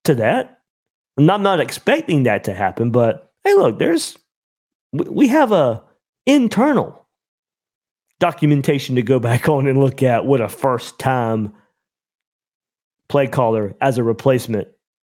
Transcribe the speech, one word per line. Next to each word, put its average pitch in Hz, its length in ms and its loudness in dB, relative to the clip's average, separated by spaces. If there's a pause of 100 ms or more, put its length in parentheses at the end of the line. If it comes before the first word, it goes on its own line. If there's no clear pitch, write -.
to 151 100 2
that. 143 460 -2 (560)
And 151 140 4
I'm 202 120 0
not 196 180 0
expecting 180 640 -2
that 104 220 0
to 101 100 -6
happen, 104 380 -4
but 117 400 0 (100)
hey, 403 120 2
look, 359 260 2
there's, - 360 -2 (760)
we, 143 160 -4
we 240 200 2
have 262 220 2
a 131 320 0 (420)
internal 254 800 0 (1160)
documentation 147 760 0
to 123 80 0
go 127 160 2
back 120 300 -2
on 143 180 2
and 135 140 2
look 135 220 0
at 117 240 0
what 135 140 2
a 104 80 -2
first-time 117 1040 -4 (1600)
play 139 180 2
caller 110 540 -2
as 131 180 0
a 120 60 0
replacement 113 640 -2 (380)